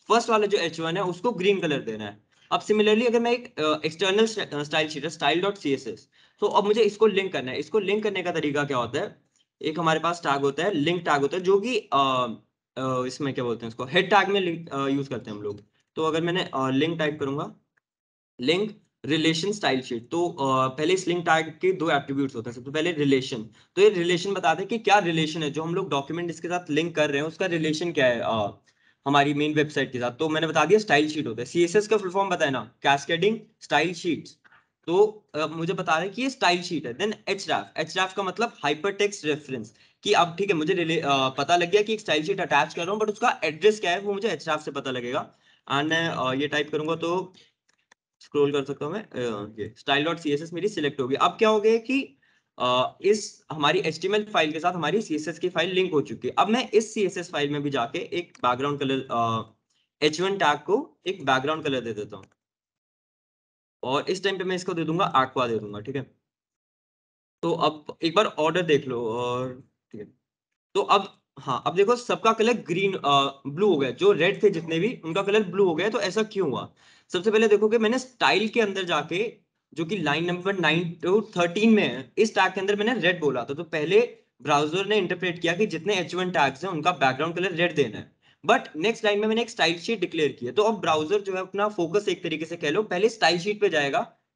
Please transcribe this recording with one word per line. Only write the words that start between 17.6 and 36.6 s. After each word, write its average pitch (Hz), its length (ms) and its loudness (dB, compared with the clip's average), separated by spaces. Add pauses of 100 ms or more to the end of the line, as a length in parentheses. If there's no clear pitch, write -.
लिंक 185 400 0 (240)
रिलेशन 160 460 0
स्टाइल 135 300 -2
शीट, 120 280 -8
तो, 170 200 0
अ, 131 380 0
पहले 156 260 0
इस 185 140 -2
लिंक 175 180 -2
टैग 160 220 4
के 180 240 0
दो 160 180 -2
एट्रीब्यूट्स 139 460 0
होते 113 140 -8
हैं। 117 80 -12
सबसे 127 140 -14
पहले 160 200 0
रिलेशन, 135 520 2
तो - 380 -4
ये 214 80 10
रिलेशन 180 440 2
बताते 175 280 2
हैं 196 80 -6
कि 233 80 0
क्या 208 220 6
रिलेशन 160 440 0
है, 143 80 -2
जो 156 120 -4
हम 170 120 -4
लोग 190 140 -2
डॉक्यूमेंट 156 400 -4
इसके 160 180 -10
साथ - 220 -4
लिंक 160 260 -2
कर 151 140 2
रहे 143 120 0
हैं 156 60 -4
उसका 165 180 -4
रिलेशन 165 460 -2
क्या 147 140 2
है, 117 200 4
अ, 104 360 -2 (460)
हमारी 143 260 4
मेन 151 200 0
वेबसाइट 147 380 0
के 127 80 -6
साथ। 123 120 -2
तो 156 180 -4
मैंने 156 180 0
बता 151 180 2
दिया 202 140 6
स्टाइल 151 300 4
शीट 151 180 -6
होता 113 140 -6
है, 123 40 -6
सीएसएस 175 420 2
का 220 100 4
फुल 190 120 -2
फॉर्म 196 200 0
पता 170 160 0
है 139 60 0
ना, 117 320 -6
कैस्केडिंग 170 560 2 (220)
स्टाइल 160 320 0
शीट्स। 170 440 -6 (500)
तो, 208 380 2 (100)
अ, 156 120 -2
मुझे 165 260 -4
बता 170 240 0
रहे 170 80 -2
हैं 196 100 -8
कि 240 60 -6
ये 269 80 -2
स्टाइल 180 320 0